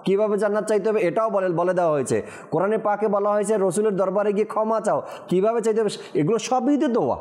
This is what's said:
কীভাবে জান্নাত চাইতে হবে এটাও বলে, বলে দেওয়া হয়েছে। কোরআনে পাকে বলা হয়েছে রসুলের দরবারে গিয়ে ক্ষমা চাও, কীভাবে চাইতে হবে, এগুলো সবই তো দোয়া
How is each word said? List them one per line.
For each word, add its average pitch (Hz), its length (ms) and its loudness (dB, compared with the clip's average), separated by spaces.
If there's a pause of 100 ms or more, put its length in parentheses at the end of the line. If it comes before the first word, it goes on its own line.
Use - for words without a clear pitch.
কীভাবে 202 340 2
জান্নাত 208 280 0
চাইতে 214 240 0
হবে 214 120 2
এটাও 175 280 0
বলে, 196 200 0
বলে 175 240 0
দেওয়া 175 180 2
হয়েছে। 127 300 0 (300)
কোরআনে 196 260 0
পাকে 214 300 0
বলা 202 220 0
হয়েছে 208 280 0
রসুলের 196 380 0
দরবারে 196 380 0
গিয়ে 202 120 0
ক্ষমা 220 360 -2
চাও, 175 200 0 (260)
কীভাবে 214 340 2
চাইতে 214 200 0
হবে, 208 80 0 (240)
এগুলো 165 240 0
সবই 226 400 0
তো 262 100 0
দোয়া 180 340 0